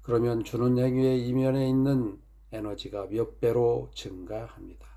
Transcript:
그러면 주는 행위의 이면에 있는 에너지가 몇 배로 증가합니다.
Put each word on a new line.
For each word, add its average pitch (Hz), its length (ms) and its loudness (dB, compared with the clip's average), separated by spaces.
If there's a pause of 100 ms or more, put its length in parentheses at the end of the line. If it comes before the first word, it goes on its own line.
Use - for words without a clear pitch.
그러면 120 440 0
주는 123 340 2
행위의 127 500 2
이면에 131 400 2
있는 131 500 2 (340)
에너지가 101 560 -6
몇 110 320 -2
배로 120 540 2
증가합니다. 104 1040 -12